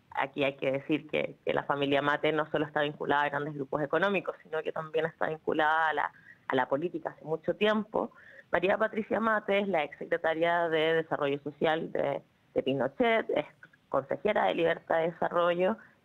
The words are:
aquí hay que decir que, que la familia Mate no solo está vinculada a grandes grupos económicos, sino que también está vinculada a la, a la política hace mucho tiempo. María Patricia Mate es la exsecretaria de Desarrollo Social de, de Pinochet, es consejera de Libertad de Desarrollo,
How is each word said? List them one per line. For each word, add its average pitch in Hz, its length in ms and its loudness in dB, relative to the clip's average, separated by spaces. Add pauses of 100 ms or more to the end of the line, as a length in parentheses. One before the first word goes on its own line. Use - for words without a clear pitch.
(120)
aquí 139 320 -2
hay 139 140 -2
que 139 140 0
decir 139 360 -2
que, - 360 -4
que - 100 0
la 139 100 0
familia 139 380 0
Mate 147 300 2
no 156 200 0
solo 151 140 0
está 151 160 -2
vinculada 147 420 0
a 147 60 0
grandes 143 260 -4
grupos 143 260 -4
económicos, 175 600 0
sino 156 180 -6
que 165 100 -6
también 156 360 -2
está - 200 -4
vinculada 156 640 2
a 151 40 -2
la, - 180 -2 (360)
a 131 80 0
la 127 120 2
política 160 440 -4
hace - 140 -20
mucho 160 300 -2
tiempo. 214 560 0 (400)
María 185 260 2
Patricia 208 420 -2
Mate 214 400 2
es 202 80 0
la 170 160 0
exsecretaria 165 840 0
de 160 260 2
Desarrollo 147 440 0
Social 160 520 -2
de, - 300 -2 (320)
de - 100 0
Pinochet, 139 680 0
es 147 140 0 (440)
consejera 196 560 0
de 180 100 2
Libertad 165 420 0
de 165 140 0
Desarrollo, 175 640 0 (280)